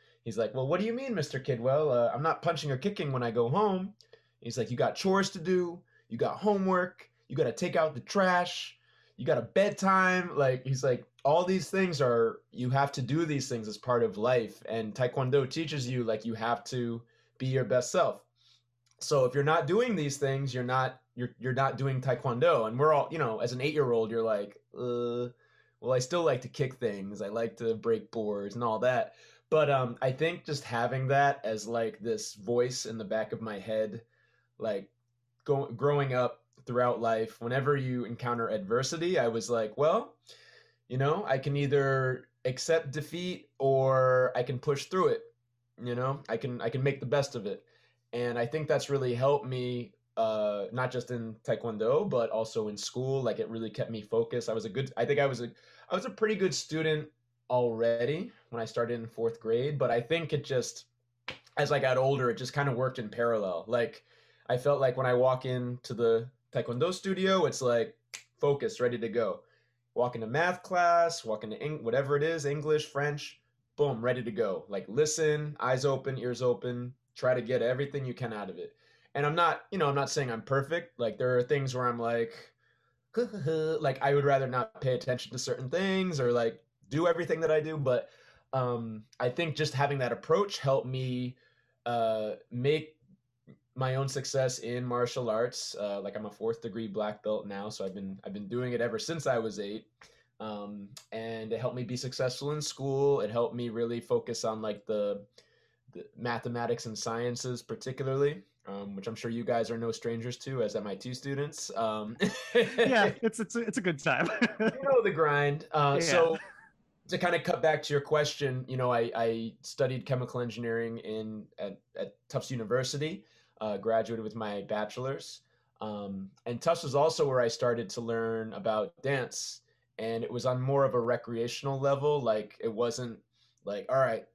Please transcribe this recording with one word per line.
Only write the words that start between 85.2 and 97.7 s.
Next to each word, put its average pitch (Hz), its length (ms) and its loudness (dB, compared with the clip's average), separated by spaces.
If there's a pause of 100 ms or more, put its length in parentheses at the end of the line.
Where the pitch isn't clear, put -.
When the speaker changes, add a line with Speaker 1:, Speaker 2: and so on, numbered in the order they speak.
Speaker 1:
to 127 60 -8
certain 127 320 -4
things 185 500 0
or, 120 120 4
like, 117 300 2 (280)
do 160 160 2
everything 165 340 2
that 160 100 2
I 156 100 6
do. 156 180 -4
But, 127 320 0 (420)
um, 117 520 -2 (160)
I 123 100 2
think 165 260 -2
just 151 160 0
having 139 260 0
that 123 140 0
approach 202 460 0
helped 135 280 2
me, 127 500 -4 (500)
uh, 110 460 0 (180)
make 147 460 -2 (800)
my 131 200 -2
own 135 120 0
success 131 520 -2
in 123 260 -4
martial 123 460 0
arts. 117 500 -2
Uh, 101 200 -2
like, 98 140 -8
I'm 107 120 -8
a 101 40 -10
fourth 113 300 -4
degree 113 260 -6
black 107 360 -4
belt 107 240 -2
now, 101 240 -8